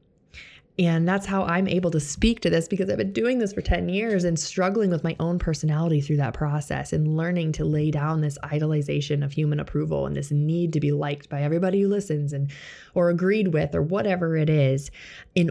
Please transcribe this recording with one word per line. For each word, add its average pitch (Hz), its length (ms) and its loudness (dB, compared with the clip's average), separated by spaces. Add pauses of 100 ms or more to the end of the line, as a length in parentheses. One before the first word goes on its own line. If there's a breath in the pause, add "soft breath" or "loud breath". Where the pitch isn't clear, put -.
(760 loud breath)
And 170 300 2
that's 196 180 0
how 196 180 0
I'm 185 260 0
able 180 220 0
to 160 100 0
speak 226 400 0
to 175 80 2
this, 165 180 2
because 190 220 -2
I've 202 80 0
been 196 160 -2
doing 240 260 0
this 196 140 -2
for 190 80 -6
ten 175 260 0
years 196 380 0
and 170 120 0
struggling 196 520 0
with 170 160 0
my 165 160 -2
own 175 180 0
personality 156 600 2
through 147 160 0
that 139 160 0
process 143 580 -4
and 156 240 0
learning 165 380 0
to 147 100 -2
lay 151 280 2
down 156 280 0
this 147 240 -2
idolization 147 800 0
of 143 80 -4
human 151 300 0
approval 147 440 -2
and 143 100 -4
this 143 160 -4
need 160 420 2
to 151 80 2
be 143 100 2
liked 147 380 -4
by 143 140 -4
everybody 180 380 2
who 202 60 2
listens 151 460 -2
and, 143 180 -2 (420 loud breath)
or 175 160 4
agreed 185 440 2
with 151 200 0
or 165 80 0
whatever 180 540 0
it 156 140 2
is 139 420 2 (420 loud breath)
in 170 180 2